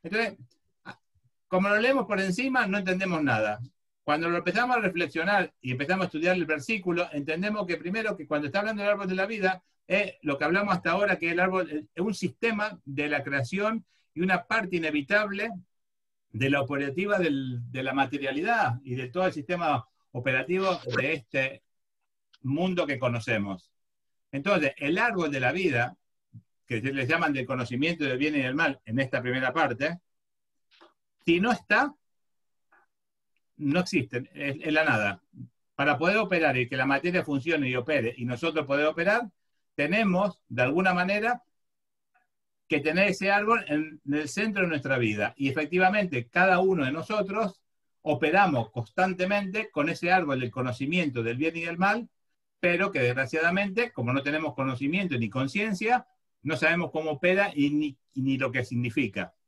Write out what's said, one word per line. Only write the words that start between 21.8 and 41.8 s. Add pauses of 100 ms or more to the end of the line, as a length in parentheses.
mundo
que
conocemos. (640)
Entonces,
el
árbol
de
la
vida, (680)
que
se
les
llaman
del
conocimiento
del
bien
y
del
mal
en
esta
primera
parte, (1200)
si
no
está, (1600)
no
existe,
es,
es
la
nada. (520)
Para
poder
operar
y
que
la
materia
funcione
y
opere
y
nosotros
poder
operar, (460)
tenemos,
de
alguna
manera, (1200)